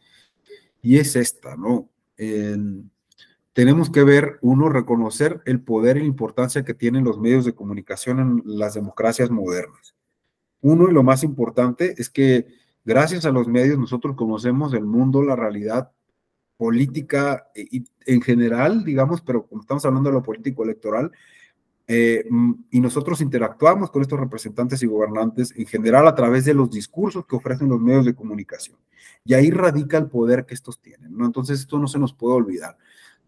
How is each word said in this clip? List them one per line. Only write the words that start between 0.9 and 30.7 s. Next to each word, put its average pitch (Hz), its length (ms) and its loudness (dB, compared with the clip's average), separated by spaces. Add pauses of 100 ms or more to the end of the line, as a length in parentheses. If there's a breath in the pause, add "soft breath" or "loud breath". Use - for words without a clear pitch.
es 139 180 2
esta, 117 400 -4
¿no? 110 320 -4 (300)
En, 104 760 -6 (640 soft breath)
tenemos 139 360 4
que 143 140 4
ver, 143 380 4
uno, 131 260 4
reconocer 127 800 -2
el 123 160 -2
poder 120 340 2
y 147 60 -2
la 151 60 -2
importancia 131 580 -4
que 123 80 -8
tienen 127 300 0
los 107 160 -2
medios 123 260 2
de 117 80 -2
comunicación 104 640 -8
en 123 260 2
las 104 280 -4
democracias 113 560 -2
modernas. 90 640 -6 (640)
Uno, 165 300 6
y - 20 4
lo 143 120 6
más 160 200 4
importante, 127 760 -2
es 117 120 -8
que 131 380 2 (360 soft breath)
gracias 156 420 0
a 143 60 0
los 123 160 0
medios 127 300 2
nosotros 127 380 -4
conocemos 123 580 -2
el 107 120 -4
mundo, 131 360 2
la 139 140 0
realidad 110 560 -4 (680)
política, 139 960 -2
e-, 104 160 -16
y 120 160 -8 (220)
en 123 160 4
general, 123 600 0
digamos, 151 380 0
pero 120 240 -4
como 107 160 -16
estamos 143 240 -6
hablando 135 240 2
de 139 60 0
lo 127 80 0
político 113 400 -8
electoral, 110 480 -4 (760 soft breath)
eh, 117 420 2
mm, 120 260 2 (180)
y 123 80 4
nosotros 143 420 -2
interactuamos 151 680 0
con 139 100 -2
estos 139 180 -4
representantes 123 600 -6
y 120 60 0
gobernantes 110 680 -2
en 113 120 -8
general 113 400 4
a 160 80 6
través 127 300 2
de 147 100 4
los 127 160 2
discursos 175 560 -8
que 135 80 -6
ofrecen 131 340 -4
los 123 100 0
medios 127 260 4
de 120 100 0
comunicación. 104 640 -14 (460 soft breath)
Y 127 120 -12
ahí 143 160 2
radica 156 480 -2
el 147 80 -4
poder 123 400 -2
que 123 80 -16
estos - 260 -18